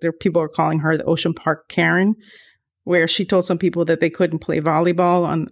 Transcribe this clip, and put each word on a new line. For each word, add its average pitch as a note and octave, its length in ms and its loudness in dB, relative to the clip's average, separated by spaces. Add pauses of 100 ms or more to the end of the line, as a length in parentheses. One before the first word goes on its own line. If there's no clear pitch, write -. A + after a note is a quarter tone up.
there, E3 100 -2
people E3 300 0
are D#3 80 -2
calling D#3+ 300 0
her D#3 180 0
the - 80 -8
Ocean E3 280 0
Park - 360 -4
Karen, F3+ 460 2 (680)
where E3 240 2
she F#3+ 180 -2
told F3+ 200 2
some F3 120 0
people E3+ 280 -2
that D#3+ 140 0
they E3+ 100 0
couldn't D#3+ 300 -2
play - 200 -4
volleyball F3 680 2
on, D#3 260 -2